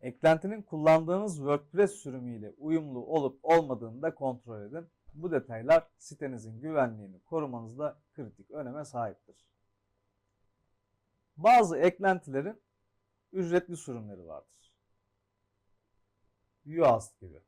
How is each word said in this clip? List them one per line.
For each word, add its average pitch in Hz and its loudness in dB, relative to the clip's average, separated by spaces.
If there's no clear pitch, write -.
Eklentinin 160 0
kullandığınız 160 2
WordPress 147 0
sürümüyle 123 -12
uyumlu 147 -4
olup 143 -2
olmadığını 131 0
da 160 -4
kontrol 123 -8
edin. 151 -16
Bu 165 -8
detaylar 135 0
sitenizin 117 -12
güvenliğini 117 -4
korumanızda 131 -8
kritik 107 -16
öneme 143 -12
sahiptir. 113 -10
Bazı 202 6
eklentilerin 180 0
ücretli 175 -2
sürümleri 104 -14
vardır. - -20
Yoast 147 2
gibi. 87 -20